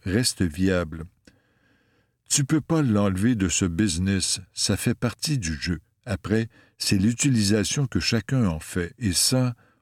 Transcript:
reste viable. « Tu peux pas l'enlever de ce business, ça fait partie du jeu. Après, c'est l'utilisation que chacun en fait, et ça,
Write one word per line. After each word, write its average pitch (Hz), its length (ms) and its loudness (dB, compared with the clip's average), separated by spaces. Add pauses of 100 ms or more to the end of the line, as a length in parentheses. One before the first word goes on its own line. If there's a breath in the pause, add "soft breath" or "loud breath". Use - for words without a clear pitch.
reste 104 380 0
viable. « 85 640 0 (1300 soft breath)
Tu 143 140 0
peux 156 180 2
pas 160 200 0
l'enlever 104 520 2
de 95 140 0
ce 95 180 0
business, 92 760 0 (140)
ça - 240 -2
fait 117 160 -2
partie 131 440 -4
du 80 160 -4
jeu. 80 260 -4 (240)
Après, 107 440 -2 (300 soft breath)
c'est 107 200 2
l'utilisation 110 880 2
que - 140 -2
chacun 117 480 0
en 80 120 -2
fait, - 380 -4
et 104 140 0
ça, 127 420 0 (280 soft breath)